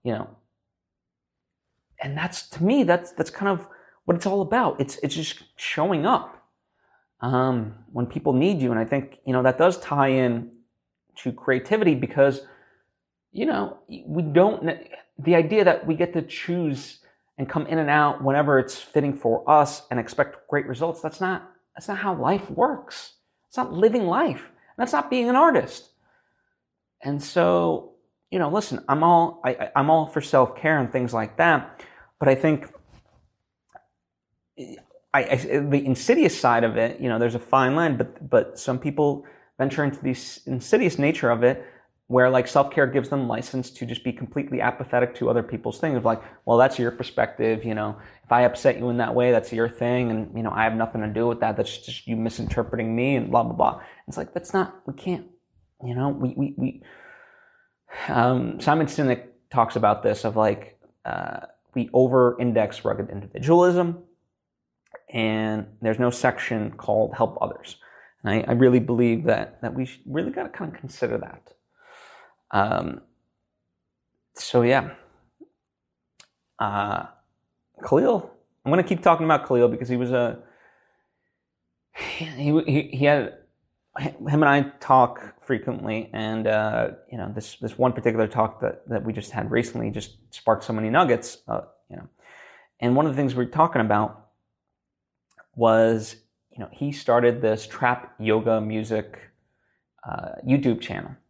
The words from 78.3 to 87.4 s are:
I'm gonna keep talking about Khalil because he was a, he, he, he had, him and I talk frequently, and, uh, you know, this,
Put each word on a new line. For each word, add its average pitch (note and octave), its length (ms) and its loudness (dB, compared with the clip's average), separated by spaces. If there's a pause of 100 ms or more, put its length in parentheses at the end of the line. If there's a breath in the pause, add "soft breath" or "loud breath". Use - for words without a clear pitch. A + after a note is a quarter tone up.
I'm C3+ 80 0
gonna F3+ 100 4
keep F3+ 200 -2
talking E3 220 4
about D#3 220 2
Khalil A#2+ 220 4
because A#2 200 -2
he B2+ 80 -2
was B2 140 -4
a, A#2+ 300 -2 (1600 soft breath)
he, - 280 -10
he, D3 580 0 (100)
he C3+ 120 -2
had, C#3+ 300 2 (640)
him D3 440 0
and - 20 6
I C#3+ 180 6 (160)
talk - 640 2
frequently, A2 680 -4
and, A2 340 -4
uh, G#2+ 440 0 (200)
you B2 80 -12
know, G2+ 160 -8
this, - 220 -12